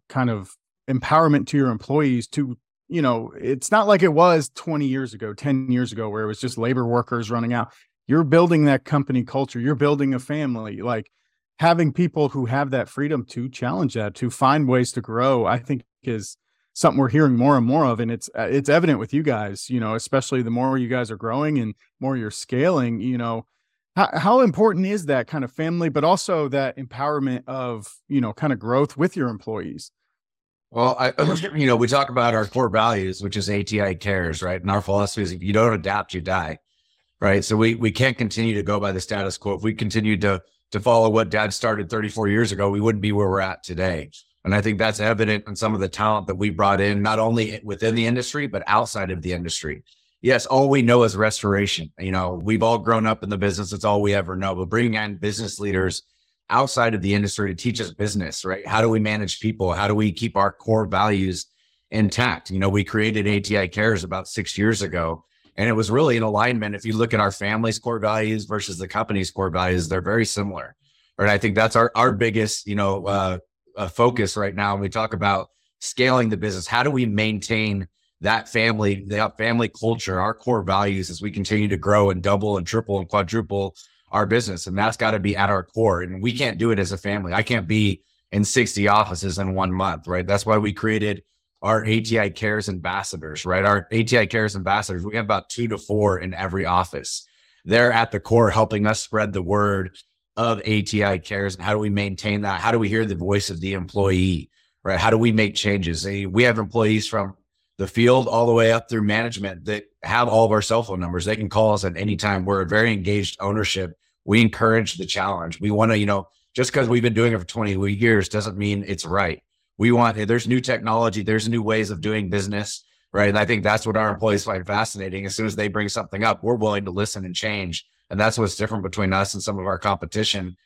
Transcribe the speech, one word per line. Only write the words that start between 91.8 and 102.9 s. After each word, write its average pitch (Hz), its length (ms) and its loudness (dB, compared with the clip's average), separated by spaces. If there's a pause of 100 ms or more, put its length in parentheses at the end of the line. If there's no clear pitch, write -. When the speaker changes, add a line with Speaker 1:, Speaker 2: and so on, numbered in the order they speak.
Speaker 2:
A 110 160 2
T 110 180 0
I 101 120 2
Cares 107 380 -4
ambassadors, 87 800 -8
right? 95 180 2
Our 101 280 2
A 113 100 2
T 117 160 4
I 107 80 4
Cares 107 300 -2
ambassadors, 95 480 -2
we 107 100 -8
have 113 100 -2
about 101 260 -2
two 120 180 -4
to 104 100 -4
four 104 400 2
in 90 160 -8
every 92 320 -4
office. 87 580 -2 (400)
They're 120 280 4
at 117 180 2
the 104 80 -4
core 113 320 4
helping 107 360 2
us 107 140 2
spread 104 320 -2
the 98 100 -2
word 98 540 0 (400)
of 113 280 0
A 107 180 2
T 101 220 0
I 98 140 2
Cares. 98 360 -6
And 90 100 -12
how 101 80 0
do 107 60 0
we 107 120 -2
maintain 101 520 -2
that? 95 180 -2
How 113 120 2
do 117 60 2
we 107 100 0
hear 113 160 0